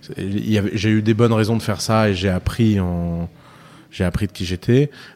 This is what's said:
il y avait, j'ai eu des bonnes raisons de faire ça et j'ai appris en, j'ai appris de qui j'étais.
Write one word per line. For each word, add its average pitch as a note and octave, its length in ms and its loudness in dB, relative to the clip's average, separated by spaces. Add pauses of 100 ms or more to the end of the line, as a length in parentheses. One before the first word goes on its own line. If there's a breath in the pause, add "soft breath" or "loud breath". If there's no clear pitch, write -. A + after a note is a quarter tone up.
(180)
il G#2 320 -4
y G#2+ 80 2
avait, G2 160 0
j'ai G2+ 160 0
eu A2 120 4
des A2 120 2
bonnes A2+ 200 4
raisons A2 240 2
de G#2+ 40 -2
faire G2 200 -4
ça A2 280 2
et G2 60 0
j'ai F#2+ 140 -2
appris G2+ 500 0
en, E2+ 500 -2 (600 loud breath)
j'ai - 140 -4
appris F#2+ 220 -2
de - 40 -6
qui - 140 -8
j'étais. A#2+ 440 0 (260 loud breath)